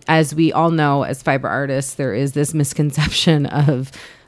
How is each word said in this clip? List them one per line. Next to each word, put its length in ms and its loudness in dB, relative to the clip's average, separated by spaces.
as 280 2
we 180 2
all 180 2
know, 320 2
as 200 -6
fiber 240 -2
artists, 480 -4
there 180 -2
is 200 -2
this 200 -2
misconception 920 0
<laughs> 20 -2
of 440 0